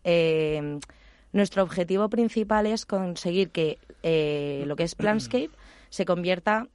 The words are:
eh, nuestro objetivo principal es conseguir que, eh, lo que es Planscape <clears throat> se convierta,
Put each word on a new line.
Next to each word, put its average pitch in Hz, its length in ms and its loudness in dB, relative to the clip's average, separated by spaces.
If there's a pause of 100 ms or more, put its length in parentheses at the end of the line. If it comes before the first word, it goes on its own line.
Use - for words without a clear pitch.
eh, 156 760 2 (520)
nuestro 196 320 2
objetivo 185 460 0
principal 214 560 2
es 214 200 -2
conseguir 185 680 -2
que, 156 260 0 (260)
eh, 147 640 0
lo 143 100 -4
que 165 80 -2
es 170 120 -4
Planscape 214 540 0 (220)
<clears throat> - 180 -20
se - 140 -4
convierta, 180 720 0